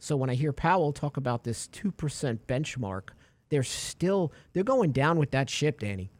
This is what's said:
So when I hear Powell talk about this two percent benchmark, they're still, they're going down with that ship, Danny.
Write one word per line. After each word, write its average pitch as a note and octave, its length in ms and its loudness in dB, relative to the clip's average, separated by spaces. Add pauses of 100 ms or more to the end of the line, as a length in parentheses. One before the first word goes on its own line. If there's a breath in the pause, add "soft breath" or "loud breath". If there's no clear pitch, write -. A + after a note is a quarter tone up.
So - 160 -2
when C3 120 0
I B2+ 60 0
hear C#3+ 180 0
Powell E3 400 2
talk - 240 -4
about B2+ 280 -2
this - 240 -6
two - 240 -6
percent C3+ 560 -4
benchmark, B2 640 -4 (380 soft breath)
they're C#3+ 140 2
still, F3+ 720 -2 (200 soft breath)
they're F#3 120 0
going A#3+ 260 4
down D3 280 4
with D3 120 2
that C3+ 180 2
ship, C#3+ 300 0
Danny. G2 420 -6